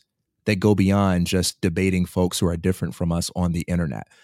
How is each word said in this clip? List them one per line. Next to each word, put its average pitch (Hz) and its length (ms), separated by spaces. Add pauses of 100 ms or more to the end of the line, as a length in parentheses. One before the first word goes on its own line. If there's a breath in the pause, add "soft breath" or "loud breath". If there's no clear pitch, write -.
(460)
that 107 140
go 104 160
beyond 95 520
just - 340
debating 92 440
folks 90 340
who 92 80
are 85 100
different 90 380
from 85 160
us 85 240
on 87 180
the 85 80
internet? 78 460 (160 soft breath)